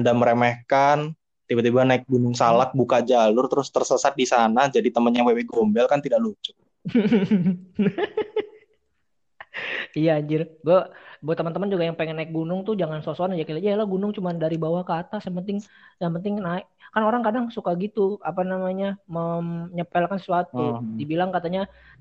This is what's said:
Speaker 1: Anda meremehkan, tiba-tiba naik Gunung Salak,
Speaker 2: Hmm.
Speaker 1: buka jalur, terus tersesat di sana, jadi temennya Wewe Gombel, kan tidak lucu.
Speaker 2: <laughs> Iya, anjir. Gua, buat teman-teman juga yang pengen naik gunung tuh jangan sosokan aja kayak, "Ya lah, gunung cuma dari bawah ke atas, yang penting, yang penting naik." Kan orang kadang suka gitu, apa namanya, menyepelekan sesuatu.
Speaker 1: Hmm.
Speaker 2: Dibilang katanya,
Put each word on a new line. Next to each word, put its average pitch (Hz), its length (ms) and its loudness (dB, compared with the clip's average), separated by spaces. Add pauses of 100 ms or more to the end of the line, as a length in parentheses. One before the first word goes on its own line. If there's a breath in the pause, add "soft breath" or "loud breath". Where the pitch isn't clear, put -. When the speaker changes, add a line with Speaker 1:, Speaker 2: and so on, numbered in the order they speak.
Speaker 1:
Anda 120 120 4
meremehkan, 120 1000 2 (360)
tiba-tiba 120 360 4
naik 127 200 2
Gunung 123 320 2
Salak, 120 340 4
Speaker 2:
Hmm. 135 80 2
Speaker 1:
buka 123 220 2
jalur, 117 480 4
terus 139 240 -2
tersesat 131 400 0
di 127 140 0
sana, 120 420 4
jadi 120 220 2
temennya 120 340 2
Wewe 120 200 2
Gombel, 113 440 2
kan 143 140 2
tidak 120 180 0
lucu. 107 300 -8 (320)
Speaker 2:
<laughs> 208 1700 0 (1500 loud breath)
Iya, 156 120 4 (100)
anjir. 151 200 -2 (260)
Gua, 175 120 6 (460 loud breath)
buat 156 140 -4
teman-teman 170 340 -4
juga 175 160 0
yang 165 100 -6
pengen 160 200 -4
naik 160 140 -8
gunung 165 340 -4
tuh 220 120 -2
jangan 156 260 -4
sosokan 175 320 -4
aja 160 100 -4
kayak, 156 200 -8
"Ya 202 120 2
lah, 220 100 -2
gunung 190 280 -2
cuma 180 180 -4
dari 160 220 -2
bawah 160 300 -2
ke 180 80 -2
atas, 180 320 -6
yang 180 160 -6
penting, 202 160 -4 (440 soft breath)
yang 170 140 0
penting 202 240 -4
naik." 180 260 -6 (240 loud breath)
Kan 220 160 0
orang 233 160 2
kadang 233 220 0 (100)
suka - 240 -4
gitu, 202 400 0
apa 180 240 -4
namanya, 185 640 -4
menyepelekan 170 1120 -4
sesuatu. 147 560 -2
Speaker 1:
Hmm. 113 240 -6
Speaker 2:
Dibilang 160 320 -2
katanya, 180 400 -4 (300 soft breath)